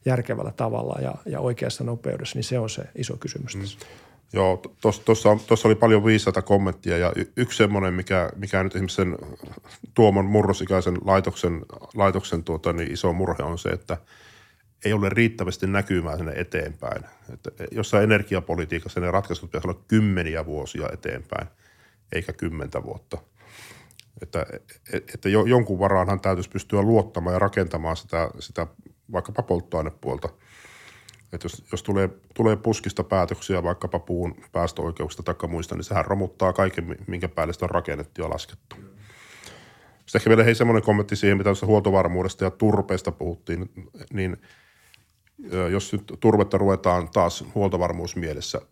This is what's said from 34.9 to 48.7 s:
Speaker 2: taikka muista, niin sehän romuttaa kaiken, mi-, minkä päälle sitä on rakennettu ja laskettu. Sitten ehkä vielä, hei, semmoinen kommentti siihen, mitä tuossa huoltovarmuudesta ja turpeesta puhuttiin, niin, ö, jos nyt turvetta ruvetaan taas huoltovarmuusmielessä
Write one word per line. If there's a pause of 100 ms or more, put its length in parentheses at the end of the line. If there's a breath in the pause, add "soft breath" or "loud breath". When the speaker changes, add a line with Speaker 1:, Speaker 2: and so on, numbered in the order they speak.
Speaker 2:
taikka
muista,
niin
sehän
romuttaa
kaiken,
mi-, (100)
minkä
päälle
sitä
on
rakennettu
ja
laskettu. (1300 loud breath)
Sitten
ehkä
vielä,
hei,
semmoinen
kommentti
siihen,
mitä
tuossa
huoltovarmuudesta
ja
turpeesta
puhuttiin, (440)
niin, (1160 soft breath)
ö,
jos
nyt
turvetta
ruvetaan
taas (100)
huoltovarmuusmielessä (100)